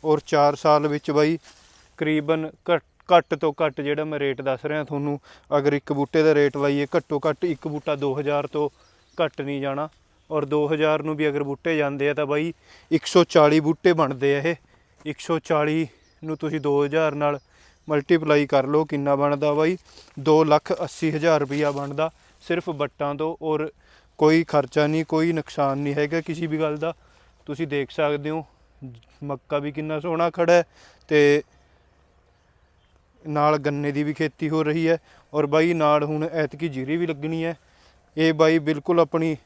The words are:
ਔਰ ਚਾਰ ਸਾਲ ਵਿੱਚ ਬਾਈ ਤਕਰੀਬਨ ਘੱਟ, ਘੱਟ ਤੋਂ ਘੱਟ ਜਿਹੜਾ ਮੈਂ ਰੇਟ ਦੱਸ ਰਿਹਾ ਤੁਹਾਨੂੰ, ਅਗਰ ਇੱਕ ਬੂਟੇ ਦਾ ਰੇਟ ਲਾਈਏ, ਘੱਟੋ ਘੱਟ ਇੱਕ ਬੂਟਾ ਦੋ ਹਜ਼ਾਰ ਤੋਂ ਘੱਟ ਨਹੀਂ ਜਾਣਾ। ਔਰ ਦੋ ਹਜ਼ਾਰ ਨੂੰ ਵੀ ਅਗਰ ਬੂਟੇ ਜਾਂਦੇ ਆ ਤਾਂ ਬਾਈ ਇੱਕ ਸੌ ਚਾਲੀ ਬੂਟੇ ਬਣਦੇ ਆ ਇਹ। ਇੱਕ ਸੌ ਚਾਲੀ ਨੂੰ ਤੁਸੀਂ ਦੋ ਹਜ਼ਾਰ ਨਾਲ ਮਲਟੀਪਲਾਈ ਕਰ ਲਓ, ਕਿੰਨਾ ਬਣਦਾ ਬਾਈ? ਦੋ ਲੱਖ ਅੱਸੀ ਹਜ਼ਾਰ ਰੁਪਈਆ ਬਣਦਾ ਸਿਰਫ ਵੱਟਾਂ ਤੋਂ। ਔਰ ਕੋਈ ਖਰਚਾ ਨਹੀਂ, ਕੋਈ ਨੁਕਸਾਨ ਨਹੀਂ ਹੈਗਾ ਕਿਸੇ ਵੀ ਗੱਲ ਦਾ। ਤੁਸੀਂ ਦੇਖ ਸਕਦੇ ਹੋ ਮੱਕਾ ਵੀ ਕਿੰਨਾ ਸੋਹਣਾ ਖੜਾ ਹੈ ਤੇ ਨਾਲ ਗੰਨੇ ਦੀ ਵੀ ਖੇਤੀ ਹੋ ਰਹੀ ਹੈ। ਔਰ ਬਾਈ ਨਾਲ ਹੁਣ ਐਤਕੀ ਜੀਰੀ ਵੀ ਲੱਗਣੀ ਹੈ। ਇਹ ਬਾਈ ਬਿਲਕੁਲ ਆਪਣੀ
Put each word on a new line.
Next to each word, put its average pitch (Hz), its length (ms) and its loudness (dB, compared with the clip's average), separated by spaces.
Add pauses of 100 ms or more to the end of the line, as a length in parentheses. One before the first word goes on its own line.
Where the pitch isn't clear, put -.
ਔਰ 151 180 2
ਚਾਰ 147 320 2
ਸਾਲ 151 340 2
ਵਿੱਚ 147 220 -4
ਬਾਈ 151 260 2
ਤਕਰੀਬਨ 156 1080 -6 (240)
ਘੱਟ, 165 120 2 (260)
ਘੱਟ 170 260 4
ਤੋਂ 147 180 -2 (100)
ਘੱਟ 151 180 -2
ਜਿਹੜਾ 147 240 -2
ਮੈਂ 151 140 -6
ਰੇਟ 139 240 -4
ਦੱਸ 131 220 -4
ਰਿਹਾ 151 200 -4
ਤੁਹਾਨੂੰ, 143 340 -4 (400)
ਅਗਰ 143 140 2
ਇੱਕ 143 200 -4
ਬੂਟੇ 143 300 0
ਦਾ 156 120 6
ਰੇਟ 143 220 2
ਲਾਈਏ, 143 300 0 (100)
ਘੱਟੋ 147 320 -2
ਘੱਟ 151 160 -4
ਇੱਕ 165 240 -4
ਬੂਟਾ 151 280 -4
ਦੋ 139 220 -2
ਹਜ਼ਾਰ 143 280 -2
ਤੋਂ 147 220 -4 (500)
ਘੱਟ 156 220 -2
ਨਹੀਂ 143 200 -6
ਜਾਣਾ। 139 280 -6 (420)
ਔਰ 151 140 -2
ਦੋ 147 280 0
ਹਜ਼ਾਰ 156 300 0
ਨੂੰ 156 140 -4
ਵੀ 151 120 0
ਅਗਰ 143 140 -2
ਬੂਟੇ 143 340 -4
ਜਾਂਦੇ 143 340 -2
ਆ 143 40 -2
ਤਾਂ 147 120 -2
ਬਾਈ 151 260 -2 (380)
ਇੱਕ 160 160 0
ਸੌ 175 200 4
ਚਾਲੀ 156 340 6
ਬੂਟੇ 160 320 2
ਬਣਦੇ 139 440 0
ਆ 139 60 -4
ਇਹ। 165 120 -2 (500)
ਇੱਕ 151 160 -8
ਸੌ 165 180 -4
ਚਾਲੀ 156 480 0 (360)
ਨੂੰ 156 140 -6
ਤੁਸੀਂ 156 240 -6
ਦੋ 143 240 2
ਹਜ਼ਾਰ 151 300 0
ਨਾਲ 147 240 -2 (500)
ਮਲਟੀਪਲਾਈ 151 580 2
ਕਰ 135 200 2
ਲਓ, 151 180 0
ਕਿੰਨਾ 143 320 -2
ਬਣਦਾ 143 380 0
ਬਾਈ? 160 220 0 (420)
ਦੋ 156 260 4
ਲੱਖ 151 300 2
ਅੱਸੀ 165 360 -4
ਹਜ਼ਾਰ 156 300 2
ਰੁਪਈਆ 143 300 -2
ਬਣਦਾ 143 400 -6 (320)
ਸਿਰਫ - 280 -4
ਵੱਟਾਂ 143 440 -6
ਤੋਂ। 156 280 -6
ਔਰ 156 280 -4 (480)
ਕੋਈ 160 260 6
ਖਰਚਾ 147 420 0
ਨਹੀਂ, 156 180 -2
ਕੋਈ 165 280 0
ਨੁਕਸਾਨ 139 460 -2
ਨਹੀਂ 143 160 -4
ਹੈਗਾ 147 260 -2
ਕਿਸੇ 165 260 -6
ਵੀ 156 140 -4
ਗੱਲ 151 160 -2
ਦਾ। 160 160 -6 (540)
ਤੁਸੀਂ 151 200 -6
ਦੇਖ 139 240 -4
ਸਕਦੇ 147 400 -2
ਹੋ 156 140 -6 (800)
ਮੱਕਾ 143 360 -6
ਵੀ 143 140 -6
ਕਿੰਨਾ 156 280 -6
ਸੋਹਣਾ 170 300 -2
ਖੜਾ 170 220 2
ਹੈ 175 120 6 (440)
ਤੇ 147 340 4 (1800)
ਨਾਲ 151 340 2
ਗੰਨੇ 143 340 -2
ਦੀ 143 100 -2
ਵੀ 147 120 -4
ਖੇਤੀ 156 360 -4
ਹੋ 156 120 0
ਰਹੀ 156 260 0
ਹੈ। 165 100 2 (340)
ਔਰ 151 140 0
ਬਾਈ 160 280 2
ਨਾਲ 151 300 2
ਹੁਣ 151 200 -4
ਐਤਕੀ 156 440 -4
ਜੀਰੀ 131 280 -4
ਵੀ 170 100 -2
ਲੱਗਣੀ 160 380 -4
ਹੈ। 165 120 -4 (600)
ਇਹ 160 180 2
ਬਾਈ 160 260 4
ਬਿਲਕੁਲ 156 400 0
ਆਪਣੀ 160 460 0